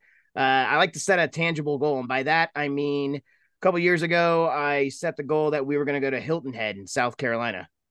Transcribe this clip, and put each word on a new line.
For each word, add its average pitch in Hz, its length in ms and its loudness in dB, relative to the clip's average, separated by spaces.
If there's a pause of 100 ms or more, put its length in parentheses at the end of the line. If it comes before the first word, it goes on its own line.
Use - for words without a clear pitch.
(360)
Uh, 131 40 0
I 131 380 2
like 175 160 2
to 160 60 -10
set 190 180 2
a 165 100 4
tangible 151 500 -2
goal. 143 220 0
And 123 80 -6
by 131 160 0
that, 160 300 2
I 147 140 -2
mean, 143 480 -2
a 139 40 -10 (400)
couple 180 200 2
years 175 220 4
ago, 170 460 2
I 143 400 0
set 160 280 -6
the 147 80 -8
goal 151 280 0
that 143 140 0
we 143 100 0
were 143 80 0
gonna 143 160 -2
go 135 100 0
to 131 100 -2
Hilton 135 320 -4
Head 110 240 -4
in 98 120 -14
South 123 280 0
Carolina. 117 520 -4 (220)